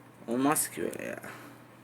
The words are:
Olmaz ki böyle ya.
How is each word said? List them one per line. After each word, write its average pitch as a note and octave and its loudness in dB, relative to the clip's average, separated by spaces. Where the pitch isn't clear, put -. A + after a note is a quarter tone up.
Olmaz C3+ 6
ki - -2
böyle - 0
ya. - -4